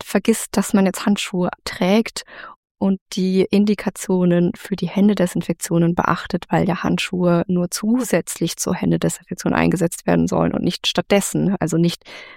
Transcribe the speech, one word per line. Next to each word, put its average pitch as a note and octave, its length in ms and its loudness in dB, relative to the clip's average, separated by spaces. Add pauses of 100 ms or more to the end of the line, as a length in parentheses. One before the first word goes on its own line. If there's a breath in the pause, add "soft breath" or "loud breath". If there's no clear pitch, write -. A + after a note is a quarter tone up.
vergisst, - 540 -2
dass - 180 -2
man G3 120 4
jetzt F#3 200 -2
Handschuhe F#3 440 0 (160)
trägt - 580 0 (540 loud breath)
und G3 240 0 (100)
die F#3 300 0
Indikationen F#3 1120 2
für - 220 -8
die F3+ 100 -4
Händedesinfektionen F3 1040 2
beachtet, - 540 -2
weil E3 180 2
ja F3+ 160 -2
Handschuhe F3 680 0
nur F3 240 0
zusätzlich G#3+ 840 -2
zur - 200 -2
Händedesinfektion E3+ 800 -2
eingesetzt E3+ 540 0
werden F3 220 2
sollen E3+ 240 0
und - 100 -4
nicht - 240 -2
stattdessen. F3+ 720 0
Also E3 160 -2
nicht E3+ 300 0 (320 loud breath)